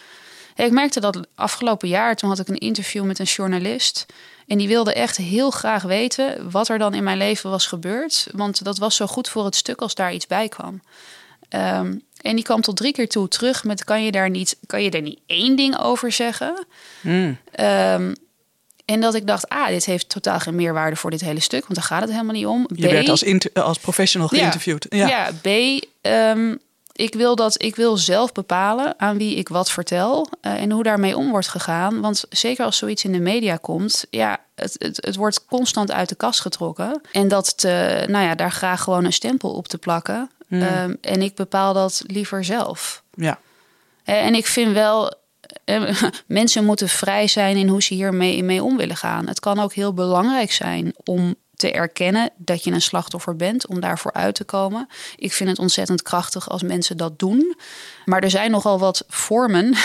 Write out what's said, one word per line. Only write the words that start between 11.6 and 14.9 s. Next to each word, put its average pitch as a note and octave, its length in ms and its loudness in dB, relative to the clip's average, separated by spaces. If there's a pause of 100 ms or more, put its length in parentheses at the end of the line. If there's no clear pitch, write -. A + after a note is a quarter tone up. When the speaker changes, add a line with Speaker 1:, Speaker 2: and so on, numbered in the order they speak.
Speaker 1:
en G#3+ 140 -2
die A3+ 100 0
kwam A3 160 2
tot G#3 160 -2
drie C4 160 0
keer A#3 160 0
toe G3 200 0
terug B3+ 360 0
met: G#3 200 -2
"Kan G#3+ 200 0
je A3 80 0
daar F#3+ 180 2
niet, F#3 260 -2 (100)
kan G3+ 160 -2
je G3 80 0